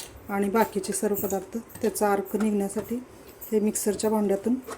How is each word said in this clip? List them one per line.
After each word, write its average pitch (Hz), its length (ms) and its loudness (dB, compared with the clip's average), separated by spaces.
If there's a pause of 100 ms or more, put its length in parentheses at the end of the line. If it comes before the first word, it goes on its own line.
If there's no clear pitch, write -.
(280)
आणि 202 220 0
बाकीचे 208 420 2
सर्व 202 240 0
पदार्थ, 196 400 -2 (260)
त्याचा 208 300 2
अर्क 196 240 0
निघण्यासाठी 208 640 0 (520)
हे 214 80 4
मिक्सरच्या 208 500 0
भांड्यातून 208 440 2 (240)